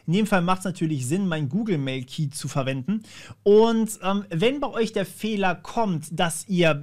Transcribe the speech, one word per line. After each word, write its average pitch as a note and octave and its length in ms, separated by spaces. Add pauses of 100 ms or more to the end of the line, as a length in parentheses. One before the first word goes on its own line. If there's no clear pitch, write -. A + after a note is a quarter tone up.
In D#3+ 80
dem G#3 120
Fall G3+ 140
macht's F#3 240
natürlich D#3 420
Sinn, F#3 220
mein D#3 220
Google G#3 260
Mail C3+ 280
Key D3+ 260
zu - 180
verwenden. C3+ 540 (400)
Und, A3 600
ähm, G3 280
wenn A#3 300
bei C#4 80
euch A#3 260
der G3 100
Fehler G3 500
kommt, F3 640
dass E3+ 300
ihr D#3+ 340